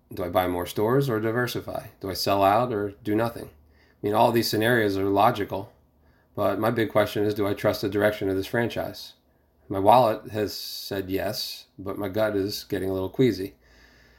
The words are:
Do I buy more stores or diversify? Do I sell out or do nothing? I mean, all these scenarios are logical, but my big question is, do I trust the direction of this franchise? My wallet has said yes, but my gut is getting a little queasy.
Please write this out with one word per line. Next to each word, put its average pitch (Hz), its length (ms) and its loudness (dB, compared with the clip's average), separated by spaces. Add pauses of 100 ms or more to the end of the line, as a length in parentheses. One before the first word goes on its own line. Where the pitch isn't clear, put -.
(140)
Do 98 100 -6
I 87 60 -6
buy 90 180 2
more 90 200 -2
stores 131 420 0
or 107 100 0
diversify? 113 680 -4 (120)
Do 98 120 -6
I - 20 -4
sell 98 300 2
out 113 280 4
or 104 200 -4 (120)
do 104 120 0
nothing? 117 300 -2
I - 600 -12
mean, 104 80 0
all 117 160 6
these 113 180 2
scenarios 110 480 2
are 95 80 0
logical, 101 640 0 (640)
but 101 240 0
my 110 120 2
big 113 200 0
question 104 320 2
is, 104 120 0
do 101 120 0
I 104 60 0
trust 101 280 -2
the 110 60 -2
direction 101 420 0
of 95 60 0
this 98 120 -4
franchise? 104 640 -4 (560)
My 95 80 -4
wallet 110 540 4
has 104 240 -2
said - 540 -8
yes, 95 580 -4 (100)
but 95 220 -10
my 101 100 -4
gut 104 260 -2
is 98 280 -4
getting 95 260 -4
a 95 40 -2
little 95 180 -4
queasy. 98 420 0 (640)